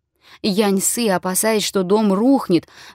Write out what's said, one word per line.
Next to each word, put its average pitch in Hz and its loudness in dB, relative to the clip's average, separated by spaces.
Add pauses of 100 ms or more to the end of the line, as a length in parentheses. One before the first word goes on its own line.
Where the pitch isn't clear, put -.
(420)
Яньсы, 202 0
опасаясь, 196 -2
что 190 -2
дом 202 2
рухнет, 214 0 (260)